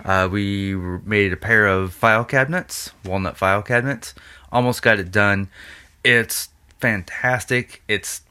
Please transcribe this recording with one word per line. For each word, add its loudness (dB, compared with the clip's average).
Uh, 2
we -2
r-, -6
made 2
a -4
pair 2
of 0
file 2
cabinets, -4
walnut -4
file 2
cabinets. -2
Almost 0
got 4
it -8
done. 2
It's 0
fantastic. -2
It's -4